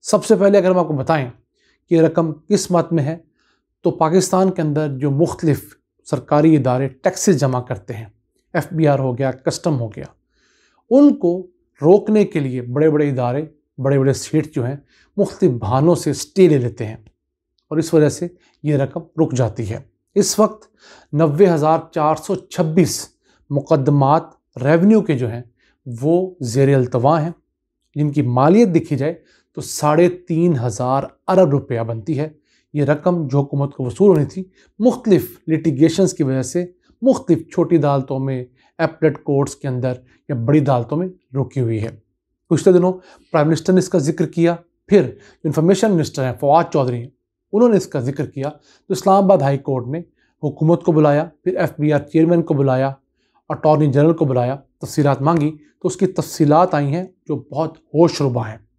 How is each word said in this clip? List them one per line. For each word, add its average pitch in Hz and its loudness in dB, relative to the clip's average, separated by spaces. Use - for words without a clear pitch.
सबसे 214 0
पहले 196 4
अगर 185 2
हम 185 2
आपको 156 -2
बताएं 139 -2
कि 151 2
ये 160 4
रकम 160 0
किस 190 -4
मद 165 0
में 156 0
है, 160 -8
तो 175 0
पाकिस्तान 185 0
के 180 -6
अंदर 151 -2
जो 139 -4
मुख्तलिफ 151 -2
सरकारी 151 2
इदारे 131 -2
टैक्सेस 180 -2
जमा 127 -2
करते 123 -12
हैं, 110 -16
एफ़बीआर 147 0
हो 131 -4
गया, 131 -4
कस्टम 165 -4
हो 120 -4
गया, - -16
उनको 190 4
रोकने 202 4
के 202 -4
लिए 127 -4
बड़े-बड़े 147 0
इदारे, 131 -4
बड़े-बड़े 135 2
सेठ 151 -4
जो 131 -4
हैं, 139 -8
मुख्तलिफ 196 0
बहानों 127 0
से 156 -4
स्टे 185 2
ले 151 4
लेते 120 -4
हैं 110 -14
और 151 -2
इस 156 -4
वजह 151 4
से 175 -8
ये 147 0
रकम 135 -4
रुक 156 2
जाती 120 -4
है। 107 -12
इस 202 0
वक्त - -2
नब्बे 156 4
हज़ार 160 0
चार 156 0
सौ 175 -6
छब्बीस - -2
मुकदमात 143 0
रेवेन्यू 170 4
के 165 -2
जो 123 -4
हैं, 120 -12
वो 170 -2
ज़ेर 135 2
अल्तवा 131 2
हैं, 170 -6
जिनकी 147 -2
मालियत 147 4
देखी 160 -2
जाए 143 -4
तो - -12
साढ़े 156 0
तीन 175 -2
हज़ार 127 -4
अरब 185 4
रुपया 131 -2
बनती 113 -8
है। 151 -6
ये 147 0
रकम 170 -2
जो 131 -2
हुकूमत 143 -2
को 131 -6
वसूल 180 2
होनी 156 4
थी, 185 -12
मुख्तलिफ 220 0
लिटिगेशंस 160 0
की - -4
वजह 131 -2
से 180 -6
मुख्तलिफ 185 0
छोटी 170 0
अदालतों 139 -2
में, 131 -6
एपलेट 160 -2
कोर्ट्स 139 -2
के - -12
अंदर 127 -4
या 143 -4
बड़ी 127 2
अदालतों 127 -2
में 185 -4
रुकी 135 -6
हुई 113 -2
है। 110 -8
पिछले 180 2
दिनों 180 4
प्राइम 151 2
मिनिस्टर 160 0
ने 185 4
इसका 185 -2
जिक्र 151 -2
किया, 170 -2
फिर 185 2
इंफॉर्मेशन 175 0
मिनिस्टर 151 -2
हैं 127 -6
फवाद 151 2
चौधरी, 127 -4
उन्होंने 226 4
इसका - -4
जिक्र 139 -4
किया, 135 -10
तो - -12
इस्लामाबाद 196 2
हाई 139 0
कोर्ट 131 -6
ने 160 -8
हुकूमत 156 0
को 175 2
बुलाया, 156 2
फिर 185 -4
एफ़बीआर 151 -2
चेयरमैन 160 2
को 165 -2
बुलाया, 135 0
अटॉर्नी 151 2
जनरल 143 4
को 160 0
बुलाया, 127 -2
तफसीलात 139 -4
मांगी, 151 0
तो - -12
उसकी 185 -2
तफसीलात 160 0
आई 143 0
हैं 170 -6
जो 131 -8
बहुत 156 -6
होशरुबा 143 0
हैं। 110 -16